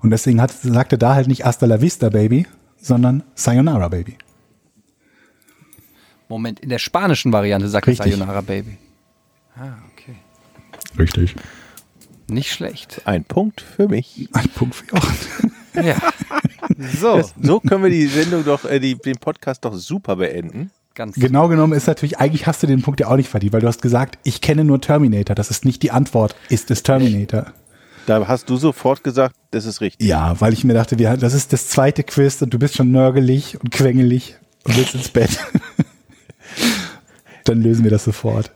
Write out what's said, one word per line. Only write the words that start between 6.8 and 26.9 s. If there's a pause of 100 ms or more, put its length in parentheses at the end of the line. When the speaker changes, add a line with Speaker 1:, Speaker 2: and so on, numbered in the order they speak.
Speaker 2:
Variante
sagt
er
Speaker 1:
Richtig.
Speaker 2:
"Sayonara,
baby". (760)
Ah, (200)
okay. (840)
Speaker 1:
Richtig. (920)
Speaker 2:
Nicht
schlecht.
Speaker 3:
Ein
Punkt
für
mich.
Speaker 1:
Ein
Punkt
für (100)
Jochen. (580)
Speaker 2:
Ja. (1040)
So.
Speaker 3:
Das,
so
können
wir
die
Sendung
doch,
äh,
die,
den
Podcast
doch
super
beenden. (240)
Speaker 2:
Ganz
Speaker 1:
Genau
genommen
ist
natürlich,
eigentlich
hast
du
den
Punkt
ja
auch
nicht
verdient,
weil
du
hast
gesagt,
"Ich
kenne
nur
Terminator".
Das
ist
nicht
die
Antwort, (140)
ist
es
Terminator? (580)